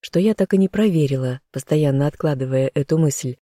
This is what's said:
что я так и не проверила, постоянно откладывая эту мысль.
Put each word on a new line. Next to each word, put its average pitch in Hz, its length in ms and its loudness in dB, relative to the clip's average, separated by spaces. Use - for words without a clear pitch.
что - 160 -2
я 208 140 2
так 190 200 0
и 196 40 2
не 190 100 4
проверила, 139 720 0
постоянно 143 560 0
откладывая 135 680 -2
эту 147 240 -2
мысль. 139 400 -2